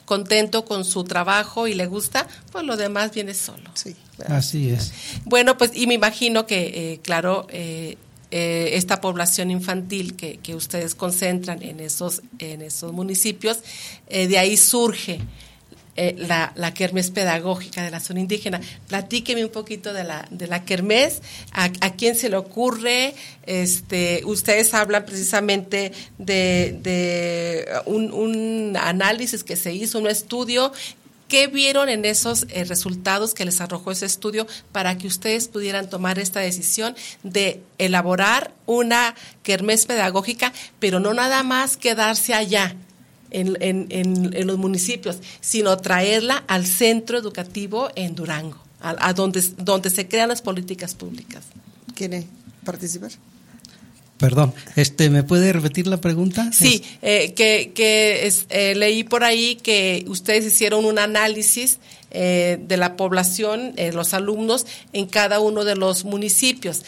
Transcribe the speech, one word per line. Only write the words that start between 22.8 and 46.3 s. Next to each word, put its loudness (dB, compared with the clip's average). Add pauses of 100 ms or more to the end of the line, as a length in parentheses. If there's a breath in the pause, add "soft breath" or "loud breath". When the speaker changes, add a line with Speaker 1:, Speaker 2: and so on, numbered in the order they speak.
Speaker 1:
Este, 0
ustedes 2
hablan 2
precisamente -2 (260 loud breath)
de, 0
de -2 (200)
un, -2
un -2
análisis 0
que -6
se -4
hizo, -4
un 0
estudio. -2 (560 loud breath)
¿Qué 4
vieron 2
en 0
esos, 0
eh, -4
resultados -2
que -4
les 0
arrojó -6
ese -4
estudio -4 (260 loud breath)
para -2
que -10
ustedes -2
pudieran -6
tomar -2
esta -2
decisión -2 (260 loud breath)
de 0 (160)
elaborar 2 (140)
una 2 (300 loud breath)
kermés 2
pedagógica, 0 (280 loud breath)
pero 2
no 2
nada 2
más 0
quedarse 2
allá 2 (560)
en, 0
en, 0
en, 0
en 0
los 0
municipios, -2 (220 loud breath)
sino 2
traerla 2